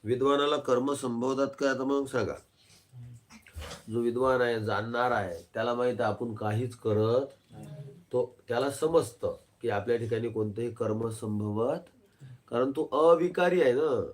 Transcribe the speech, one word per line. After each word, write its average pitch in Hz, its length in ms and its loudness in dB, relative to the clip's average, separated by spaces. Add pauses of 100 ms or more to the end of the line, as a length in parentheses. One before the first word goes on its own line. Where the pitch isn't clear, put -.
विद्वानाला 143 540 2
कर्म 139 360 0
संभवतात 135 540 -2 (120)
काय? 139 100 2
आता 127 140 -2
मग 139 220 0
सांगा. 113 280 -2 (1600)
जो 113 80 -2
विद्वान 123 420 2
आहे, 117 240 2
जाणणार 117 460 0
आहे, 95 420 -4
त्याला 117 200 -2
माहित 120 280 0
आहे 113 80 2
आपण 113 240 -4
काहीच 110 420 -2
करत, 113 520 2 (880)
तो, 123 240 -2 (100)
त्याला 123 240 0
समजतं 139 640 0 (240)
की 117 80 -2
आपल्या 107 280 0
ठिकाणी 117 320 -2
कोणतंही 110 440 -4
कर्म 110 360 -2
संभवत, 110 680 -2 (720)
कारण 127 220 0
तो 151 400 4
अविकारी 175 500 4
आहे 131 120 6
ना. 131 400 0